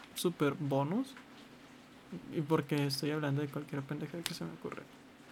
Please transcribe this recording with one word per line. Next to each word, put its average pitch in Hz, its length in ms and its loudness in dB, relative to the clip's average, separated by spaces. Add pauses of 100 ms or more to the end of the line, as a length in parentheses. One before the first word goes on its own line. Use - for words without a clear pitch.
(140)
super 143 400 4
bonus. 143 580 4 (1200)
Y 180 100 2
porque 147 440 4
estoy 143 240 2
hablando 147 320 2
de 143 60 2
cualquier 143 340 -4
pendeja 151 360 -4
que 165 160 0
se 170 100 -4
me 165 80 -4
ocurre. - 320 -6 (480)